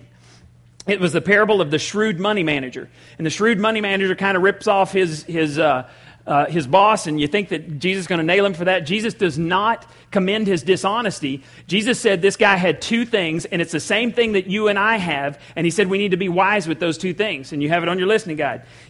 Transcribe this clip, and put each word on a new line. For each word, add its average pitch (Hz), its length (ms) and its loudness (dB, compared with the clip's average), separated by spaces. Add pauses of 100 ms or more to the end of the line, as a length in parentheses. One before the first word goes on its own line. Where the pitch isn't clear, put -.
(840)
It 196 140 0
was 175 140 0
the 165 80 2
parable 202 400 4
of 147 100 -2
the 151 80 0
shrewd 214 400 -2
money 202 240 0
manager. 135 460 -4 (280)
And 160 80 -4
the 156 40 0
shrewd 208 280 0
money 214 220 0
manager 196 360 -2
kinda 196 260 0
rips 196 260 0
off 196 240 2
his, 175 320 0
his, 160 360 -2
uh, 135 280 2 (380)
uh, 147 200 2
his 156 200 -2
boss, 196 400 4
and 151 140 -2
you 147 80 0
think 190 220 -2
that 160 300 -6
Jesus 185 240 -2
is 160 40 -12
gonna 170 160 0
nail 190 220 4
him 196 80 0
for 170 100 -6
that. 180 220 0
Jesus 208 280 -2
does 165 240 -2
not 190 480 0 (240)
commend 196 380 0
his 185 160 0
dishonesty. 185 800 -2 (240)
Jesus 214 320 0
said 196 220 2
this 190 160 2
guy 202 180 6
had 175 260 0
two 233 220 -2
things, 175 400 -2
and 170 180 -4
it's 160 120 -6
the 156 80 -2
same 220 320 -2
thing 233 180 0
that 196 160 0
you 208 220 0
and 202 100 0
I 220 160 2
have, 147 420 -4 (200)
and 165 80 0
he 170 60 0
said 185 180 2
we 190 80 0
need 202 140 0
to 185 60 0
be 190 120 -2
wise 190 360 2
with 156 140 -4
those 165 180 -2
two 185 160 -4
things, 175 380 -4
and 147 100 -4
you 147 60 0
have 165 160 2
it 165 60 0
on 185 80 -2
your 185 100 0
listening 208 300 0
guide. 131 240 -2 (280)